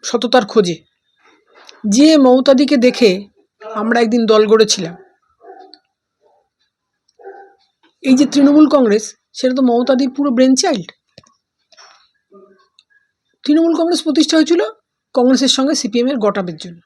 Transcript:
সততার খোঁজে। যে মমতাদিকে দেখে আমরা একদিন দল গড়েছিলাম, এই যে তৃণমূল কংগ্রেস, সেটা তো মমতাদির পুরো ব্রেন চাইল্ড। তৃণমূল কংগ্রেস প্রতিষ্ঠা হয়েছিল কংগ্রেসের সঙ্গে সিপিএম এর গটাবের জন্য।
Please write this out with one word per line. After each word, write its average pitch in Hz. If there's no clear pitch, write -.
সততার 240
খোঁজে। 175
যে 294
মমতাদিকে 269
দেখে 220
আমরা 220
একদিন 226
দল 214
গড়েছিলাম, 208
এই 262
যে 269
তৃণমূল 285
কংগ্রেস, 226
সেটা 254
তো 269
মমতাদির 247
পুরো 285
ব্রেন 262
চাইল্ড। 262
তৃণমূল 330
কংগ্রেস 330
প্রতিষ্ঠা 311
হয়েছিল 330
কংগ্রেসের 254
সঙ্গে 277
সিপিএম 240
এর 269
গটাবের 202
জন্য। 170